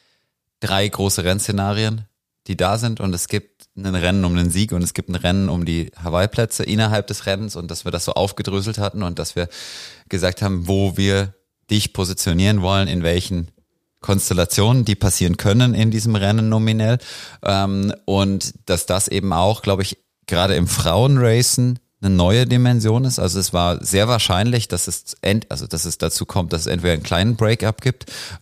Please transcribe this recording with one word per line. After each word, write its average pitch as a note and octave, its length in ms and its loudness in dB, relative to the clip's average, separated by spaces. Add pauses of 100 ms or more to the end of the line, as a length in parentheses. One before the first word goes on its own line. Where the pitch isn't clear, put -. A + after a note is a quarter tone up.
(600)
drei G2 280 0
große G2 360 -2
Rennszenarien, G2+ 840 -2 (420)
die F#2 80 -4
da G2+ 220 2
sind. A2+ 220 -2
Und F#2+ 140 -2
es - 140 -6
gibt - 480 -8
ein F#2+ 180 -4
Rennen F#2 300 2
um F2 120 2
den F2 140 2
Sieg G2+ 220 0
und F2 100 0
es E2+ 120 -2
gibt - 140 -6
ein F2+ 60 -6
Rennen F2+ 340 0
um F2 160 -2
die E2 280 -4 (100)
Hawaii-Plätze F#2+ 600 0
innerhalb G#2+ 420 0
des - 200 -8
Rennens G2+ 300 -4
und E2+ 140 -10
dass - 140 -10
wir F2 80 -4
das E2+ 120 -6
so - 100 -4
aufgedröselt G2 640 -2
hatten G2+ 240 -4
und F2+ 160 -6
dass D#2+ 180 -8
wir F2 120 -4 (600)
gesagt F2+ 340 -2
haben, F#2+ 260 -2
wo G2 280 0
wir G2 380 0 (360)
dich G#2 220 0
positionieren F#2+ 680 0
wollen, F#2+ 280 2
in F2 140 -2
welchen E2+ 460 -2 (520)
Konstellationen, G2+ 840 2
die G2+ 120 0
passieren F2+ 400 2
können A#2 380 4
in A2 160 2
diesem A2 260 0
Rennen G#2+ 320 2
nominell. A2 500 2 (440)
Ähm, G2 520 0 (100)
und G2 480 0 (140)
dass F2+ 180 0
das - 240 0
eben F#2+ 240 -2
auch, F#2 300 2
glaub G2 180 0
ich, - 160 -4 (300)
gerade F#2 280 2
im E2+ 120 2
Frauenracen B2 1120 2 (240)
eine G2 100 4
neue F#2+ 340 4
Dimension B2 580 2
ist. B2+ 160 -2
Also F#2 180 0
es F#2 140 -2
war F2 320 0
sehr G2 240 2
wahrscheinlich, A2+ 580 2
dass F2 220 -4
es - 340 -10
ent-, G#2 280 0
also C#2 180 -6
dass D#2+ 160 -4
es E2+ 140 -6
dazu E2 280 -2
kommt, F2 260 -2
dass D#2+ 100 -2
es - 40 -4
entweder E2+ 280 0
einen D2+ 100 -4
kleinen A2 320 0
Break-up A2 440 0
gibt - 300 -4 (320)